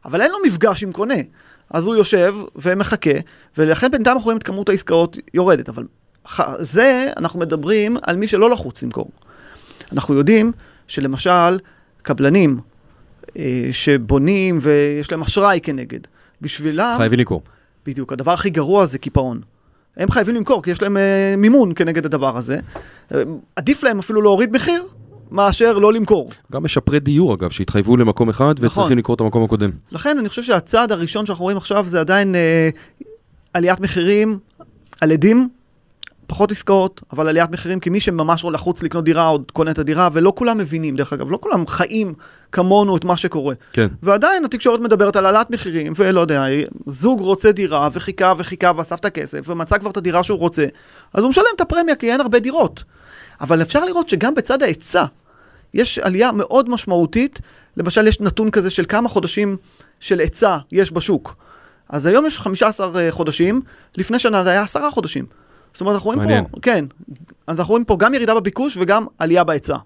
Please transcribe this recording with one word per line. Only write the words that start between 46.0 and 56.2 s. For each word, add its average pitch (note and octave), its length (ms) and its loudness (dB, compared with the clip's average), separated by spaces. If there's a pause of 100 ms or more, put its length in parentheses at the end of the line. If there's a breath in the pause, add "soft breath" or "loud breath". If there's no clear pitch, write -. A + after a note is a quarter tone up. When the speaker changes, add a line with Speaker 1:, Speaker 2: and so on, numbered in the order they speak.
Speaker 1:
יודע, D3+ 220 0 (420)
זוג F#3 360 0
רוצה G3 300 2
דירה, D3+ 420 0
וחיכה F#3 440 0
וחיכה, F3+ 380 0
ואסף E3 240 -6
את - 60 -8
הכסף, D3 440 -8
ומצא E3+ 280 -4
כבר G3+ 120 -6
את G3 80 -8
הדירה F3 260 0
שהוא F#3+ 160 -2
רוצה, D#3+ 260 0 (480 soft breath)
אז G3+ 100 2
הוא B3+ 60 2
משלם F4+ 140 4 (120)
את F4+ 60 -6
הפרמיה, E4 340 0
כי A#3 160 -4
אין C4+ 100 0
הרבה A#3+ 180 2
דירות. C4 440 -2 (580 loud breath)
אבל D#3+ 200 2
אפשר C#4 240 0
לראות F4 240 -2
שגם A3+ 260 0
בצד C4+ 280 0
ההיצע, - 420 0 (680 soft breath)
יש - 260 0
עלייה G3+ 320 2